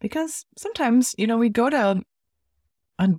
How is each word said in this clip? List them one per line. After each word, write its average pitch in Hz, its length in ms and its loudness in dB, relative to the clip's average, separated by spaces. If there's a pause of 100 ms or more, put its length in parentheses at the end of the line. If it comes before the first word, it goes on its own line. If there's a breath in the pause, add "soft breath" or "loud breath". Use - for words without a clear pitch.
Because 320 440 -6 (120)
sometimes, 254 600 0
you 202 100 -2
know, 226 120 0
we 233 100 2
go 233 220 2
to 202 320 0 (960)
a 190 100 2 (100)